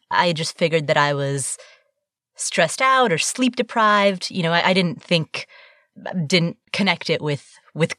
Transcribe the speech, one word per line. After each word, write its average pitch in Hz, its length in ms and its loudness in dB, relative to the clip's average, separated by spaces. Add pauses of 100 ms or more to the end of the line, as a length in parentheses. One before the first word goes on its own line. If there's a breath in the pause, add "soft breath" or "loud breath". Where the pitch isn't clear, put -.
I 175 240 2
just 156 240 -6
figured 160 300 0
that 151 100 2
I 147 160 4
was 139 460 -4 (760 loud breath)
stressed - 460 -2
out 262 300 2
or 156 80 0
sleep 254 360 -2
deprived. 208 760 0
You 190 100 -4
know, 165 100 0
I, 170 180 2
I 190 40 2
didn't 180 300 -2
think, - 420 -2 (800 soft breath)
didn't 170 320 0 (160)
connect 180 380 0
it 151 100 -2
with, 147 260 -6 (280)
with, 160 240 0